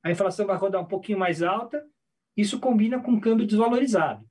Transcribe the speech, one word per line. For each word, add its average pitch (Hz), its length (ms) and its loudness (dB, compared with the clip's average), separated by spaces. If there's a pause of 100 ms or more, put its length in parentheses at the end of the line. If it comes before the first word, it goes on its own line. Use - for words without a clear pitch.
a 170 80 -2
inflação 190 380 0
vai 190 80 0
rodar 190 260 -2
um 170 60 -12
pouquinho 196 320 -4
mais 170 200 0
alta, 233 460 -4 (500)
isso 208 220 0
combina 240 400 2
com 247 140 0
o 214 80 4
câmbio 226 260 2
desvalorizado 220 840 0